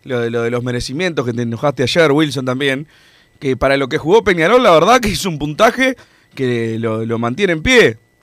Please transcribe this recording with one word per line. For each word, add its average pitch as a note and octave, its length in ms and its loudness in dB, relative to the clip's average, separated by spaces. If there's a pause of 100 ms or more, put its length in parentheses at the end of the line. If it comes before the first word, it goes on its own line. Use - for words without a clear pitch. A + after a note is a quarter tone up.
lo B2+ 160 -4
de, A#2 120 -2
lo A#2+ 100 -2
de A#2 80 -2
los A#2+ 140 -4
merecimientos, C3 600 -4
que B2 60 -4
te A#2+ 120 -4
enojaste B2+ 400 -2
ayer, D3+ 280 2
Wilson, C#3+ 320 0
también, C3+ 440 -4 (520)
que C3+ 160 -2
para C3+ 220 0
lo C3+ 100 -2
que C#3+ 120 -4
jugó F3 240 2
Peñarol, F#3+ 400 2
la G#3+ 80 6
verdad F3+ 280 6
que A3 100 -4
hizo F#3+ 200 -4
un D#3+ 80 -6
puntaje G#3+ 580 0 (380)
que A#2 460 -4
lo, A2+ 260 -4
lo A2+ 140 -4
mantiene C#3+ 340 -2
en D#3+ 80 -4
pie. G3 380 4 (240)